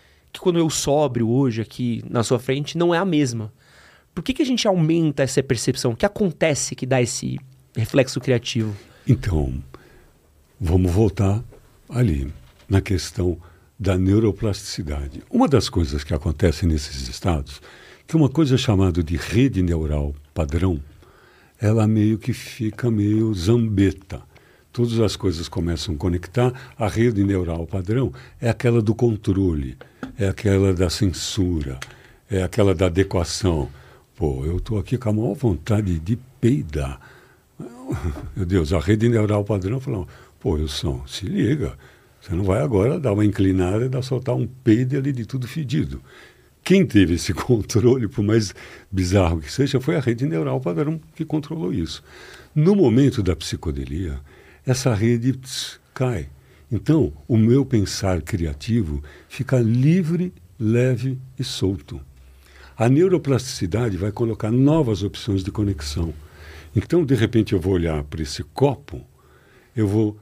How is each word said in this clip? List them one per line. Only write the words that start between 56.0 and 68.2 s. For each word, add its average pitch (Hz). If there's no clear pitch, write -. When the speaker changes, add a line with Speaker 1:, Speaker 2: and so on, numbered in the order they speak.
Speaker 2:
Então, 139
o 117
meu 117
pensar 95
criativo 80
fica -
livre, 156
leve 123
e 131
solto. -
A 113
neuroplasticidade 127
vai 98
colocar 110
novas 127
opções 98
de 92
conexão. 87
Então, 165
de 131
repente, 110
eu 98
vou 92
olhar 82
para 78